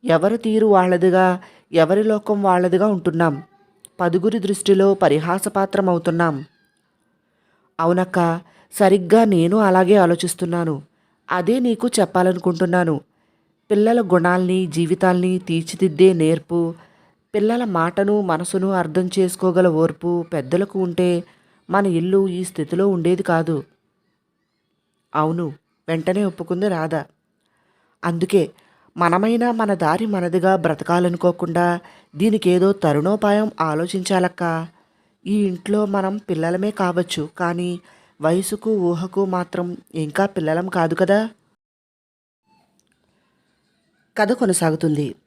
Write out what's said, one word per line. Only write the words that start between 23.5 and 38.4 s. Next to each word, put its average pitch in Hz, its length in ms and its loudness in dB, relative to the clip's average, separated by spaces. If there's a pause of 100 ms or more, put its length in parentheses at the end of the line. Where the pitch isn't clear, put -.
"అవును," 156 380 -2 (360)
వెంటనే 175 360 -2
ఒప్పుకుంది 185 440 -4
రాధ. 160 260 -4 (1080)
"అందుకే 170 460 0 (460)
మనమైనా 214 560 0
మన 220 220 0
దారి 175 320 -2
మనదిగా 185 500 0
బ్రతకాలనుకోకుండా 175 1200 0 (360)
దీనికేదో 185 560 2
తరుణోపాయం 202 800 0 (100)
ఆలోచించాలక్కా. 175 1080 -4 (580)
ఈ 202 200 0
ఇంట్లో 202 400 -2
మనం 196 300 -4
పిల్లలమే 185 540 -4
కావచ్చు, 175 580 -4 (100)
కానీ 175 420 -4 (420)
వయసుకు, 190 480 -2